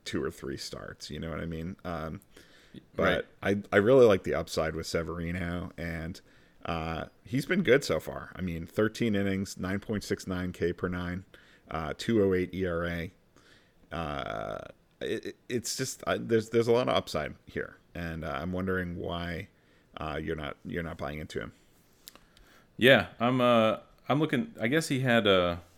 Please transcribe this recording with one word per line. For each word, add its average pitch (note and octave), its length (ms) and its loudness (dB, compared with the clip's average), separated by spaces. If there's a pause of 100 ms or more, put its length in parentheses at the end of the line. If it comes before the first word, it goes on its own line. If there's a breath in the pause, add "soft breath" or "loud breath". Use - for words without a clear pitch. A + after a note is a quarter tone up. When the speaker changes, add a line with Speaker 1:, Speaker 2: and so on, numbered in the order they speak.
Speaker 1:
two D#2+ 200 -4
or C#2 60 -2
three C2+ 280 -8
starts. - 520 -12
You D2+ 100 -8
know D#2+ 120 -6
what E2 80 -4
I E2 80 -4
mean? E2 360 -6
Um, E2 380 -8 (720 loud breath)
but F2+ 300 2 (160)
Speaker 2:
Right. G2+ 300 0
Speaker 1:
I, - 60 4
I - 20 12
really B2 260 8
like G2+ 180 6
the C#2 120 -2
upside D#2+ 400 -2
with E2 100 -6
Severino, E2+ 920 -4
and, E2+ 420 -6 (440 soft breath)
uh, D#2+ 400 -4 (180)
he's C3+ 240 -4
been F#3 160 2
good C#3 200 6
so D#2+ 160 0
far. - 360 -10
I - 60 -8
mean, E2+ 260 -4
thirteen A2 480 2
innings, G2 420 0
nine F#2 220 -2
point G#2 240 -4
six - 240 -4
nine F2+ 240 -4
K E2+ 220 -2
per - 160 -4
nine, F2+ 340 -4 (480 soft breath)
uh, D#2 260 -4
two A2 260 4
oh F#2+ 120 6
eight F2+ 180 0
E F#2 140 -2
R E2+ 180 -2
A. E2+ 260 -4 (800 soft breath)
Uh, A1 680 -6 (420)
it, D2 240 -4
it, - 100 -10 (140)
it's A#2 260 -2
just, - 300 -6
uh, F#2 160 0
there's, A#2 280 2
there's A#2 180 4
a A#2 40 4
lot B2 160 4
of - 80 2
upside D#2 380 -2 (140)
here, - 300 -8 (180)
and, E2 280 -6
uh, D2 180 -4
I'm F2+ 100 -4
wondering F#2 460 -2
why, F2 500 -6 (500 soft breath)
uh, D#2 240 -6
you're D#2+ 140 -2
not, D2+ 300 -8
you're E2+ 180 -6
not D#2+ 140 -8
buying D2+ 220 -6
into - 200 -8
him. A1+ 140 -10 (1200 soft breath)
Speaker 2:
Yeah, A2 300 8 (120)
I'm, B2+ 220 2
uh, A2+ 360 4 (320)
I'm C#3 100 2
looking. D3 400 0
I A2+ 80 -2
guess D#3 220 0
he C#3 100 0
had A#2 280 4
a, F2+ 340 4 (160)